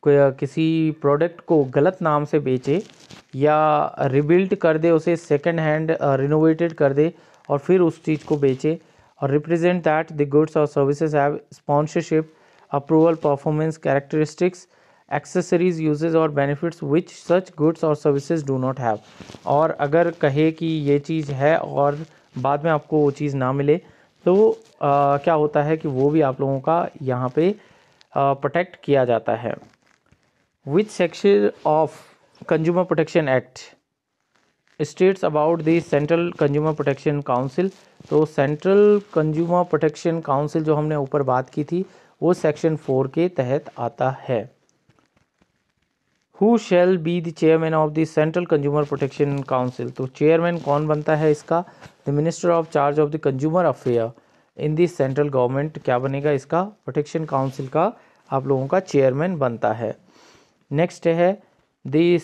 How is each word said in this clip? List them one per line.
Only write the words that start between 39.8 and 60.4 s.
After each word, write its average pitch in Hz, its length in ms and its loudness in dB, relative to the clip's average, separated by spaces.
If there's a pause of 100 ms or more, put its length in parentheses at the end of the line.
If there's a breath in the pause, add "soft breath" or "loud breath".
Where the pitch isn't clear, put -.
काउंसिल 151 440 -2
जो 156 100 2
हमने 151 220 -2
ऊपर 139 260 -2
बात 131 280 -2
की 151 140 -6
थी, 180 220 -4 (360 soft breath)
वो 170 120 2
सेक्शन 160 420 -2
फ़ोर 135 320 -2
के 165 200 -2
तहत 139 360 -2 (140)
आता 127 320 -4
है। 123 460 -6 (1900)
Who 226 160 4
shall 185 400 2
be 170 260 -2
the 165 100 -8
chairman 160 380 2
of 156 220 0
the 156 240 -2
Central 160 340 0
Consumer 143 400 0
Protection 143 520 -4
Council? 127 480 -4
तो 131 140 -8
चेयरमैन 165 520 0
कौन 147 280 -2
बनता 151 280 0
है 156 160 2
इसका? 165 340 -2 (440 loud breath)
The 143 120 0
Minister 170 300 -2
of 165 200 0
Charge 143 360 0
of 147 100 -6
the 156 100 -6
Consumer 151 480 0
Affair 117 360 -2 (500 soft breath)
in 151 160 -2
the 170 240 0
Central 139 300 0
Government। 135 540 -2
क्या 127 140 0
बनेगा 139 320 -2
इसका? 147 320 -2
प्रोटेक्शन 160 600 -6
काउंसिल 135 440 -4
का 170 240 0 (380 soft breath)
आप 135 160 -4
लोगों 135 200 0
का 185 140 0
चेयरमैन 147 560 0
बनता 117 360 -2
है। 110 240 -6 (760 soft breath)